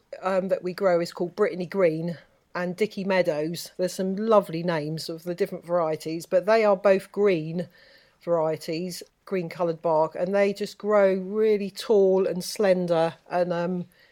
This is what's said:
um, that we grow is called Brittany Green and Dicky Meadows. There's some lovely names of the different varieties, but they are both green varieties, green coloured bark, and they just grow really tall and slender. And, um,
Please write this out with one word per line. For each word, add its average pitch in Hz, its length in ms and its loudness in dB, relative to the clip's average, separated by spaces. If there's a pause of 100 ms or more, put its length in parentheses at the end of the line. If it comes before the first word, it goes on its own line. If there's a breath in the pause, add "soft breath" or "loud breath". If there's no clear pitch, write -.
(220)
um, 190 260 0
that 185 160 0
we 180 100 -6
grow 175 260 2
is 170 120 -6
called 175 240 -6
Brittany 180 280 -2
Green 165 540 0 (340)
and 180 220 -4
Dicky 202 300 -4
Meadows. 170 720 0
There's 180 160 -2
some 190 240 -4
lovely 196 480 2
names 160 440 -4
of 165 140 -12
the 175 140 -8
different - 280 -4
varieties, 160 600 -2
but 180 200 2
they 220 180 4
are 202 120 4
both 196 360 2
green 175 560 0 (540 soft breath)
varieties, 165 800 -4 (220)
green 185 220 -4
coloured 165 320 -4
bark, 160 360 0
and 180 180 -2
they 202 180 4
just 202 260 -8
grow 202 360 4
really 202 560 0
tall 190 560 4
and 175 160 -4
slender. 175 720 2 (160)
And, 175 220 0
um, 175 340 -4 (260 soft breath)